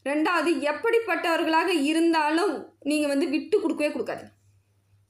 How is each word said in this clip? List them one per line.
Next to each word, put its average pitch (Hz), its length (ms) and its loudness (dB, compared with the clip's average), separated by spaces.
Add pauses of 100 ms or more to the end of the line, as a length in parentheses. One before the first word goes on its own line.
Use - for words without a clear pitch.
ரெண்டாவது, 302 640 0
எப்படிப்பட்டவர்களாக 339 1000 0
இருந்தாலும் 320 1120 0
நீங்க 294 280 0
வந்து 277 200 0
விட்டு 302 340 0
கொடுக்கவே 294 320 -2
கொடுக்காதீங்க. 214 400 -8 (760)